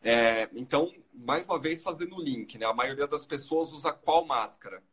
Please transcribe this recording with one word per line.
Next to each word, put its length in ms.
É, 520
então, 380
mais 320
uma 140
vez, 240
fazendo 340
o 60
link, 360
né? 80
A 80
maioria 320
das 180
pessoas 480
usa 200
qual 340
máscara? 560